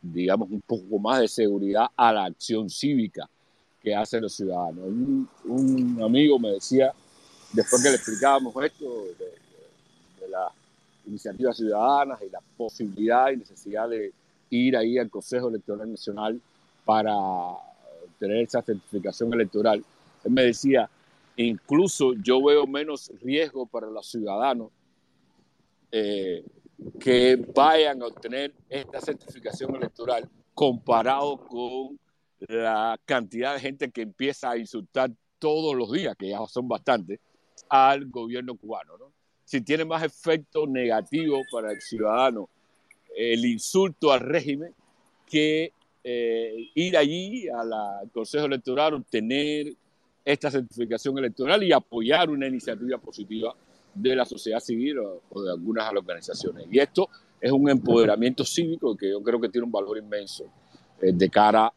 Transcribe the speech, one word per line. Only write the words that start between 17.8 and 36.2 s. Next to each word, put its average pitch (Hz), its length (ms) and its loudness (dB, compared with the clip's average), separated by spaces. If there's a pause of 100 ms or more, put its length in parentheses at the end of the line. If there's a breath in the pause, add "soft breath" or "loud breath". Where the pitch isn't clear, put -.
tener 104 200 -2
esa 117 240 -2
certificación 101 680 -4
electoral, 110 500 2 (400)
él - 80 -2
me 127 120 4
decía, 123 460 4 (480)
"Incluso 131 800 2
yo 120 280 2
veo 147 240 6
menos 143 440 -6 (120)
riesgo 131 440 -2
para 110 220 -8
los 110 180 -12
ciudadanos, 113 640 -4 (1200)
eh, 101 540 -4 (560)
que 127 360 6 (180)
vayan 147 480 4
a 120 40 -6
obtener 127 460 -8 (160)
esta 131 320 -10
certificación 131 760 -10
electoral 120 520 -6 (260)
comparado 131 840 2
con 127 600 -8 (420)
la 113 680 -2
cantidad 123 480 -2
de 139 60 -6
gente 139 300 -8
que 117 120 -8
empieza 127 480 -6
a 120 80 -4
insultar 117 520 -4 (280)
todos 156 360 0
los 117 160 -2
días, 143 260 -2
que 95 120 -8